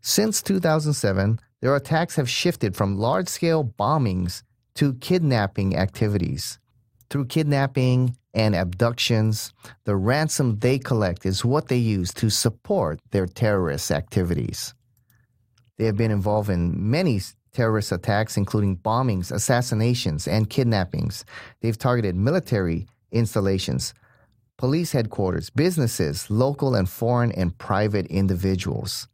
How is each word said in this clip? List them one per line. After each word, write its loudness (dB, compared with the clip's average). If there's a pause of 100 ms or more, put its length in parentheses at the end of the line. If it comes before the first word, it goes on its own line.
Since 0
two 0
thousand 2
seven, 2 (220)
their 2
attacks 0
have 0
shifted -2
from 0
large-scale 0
bombings 0 (340)
to 2
kidnapping 0
activities. -2 (520)
Through -2
kidnapping 2 (200)
and 4
abductions, 0 (340)
the 0
ransom 0
they 2
collect -2
is 0
what 0
they 0
use 0
to 0
support -2 (100)
their 0
terrorist 0
activities. -2 (1000)
They 0
have 0
been 2
involved 0
in 0
many 2
s-, -6 (160)
terrorist 0
attacks, 0
including 0
bombings, -2
assassinations, 0
and 0
kidnappings. -2 (360)
They've -2
targeted 0
military 0 (260)
installations, 0 (640)
police 0
headquarters, -2
businesses, 0
local 0
and 2
foreign 0
and -2
private 0
individuals. -2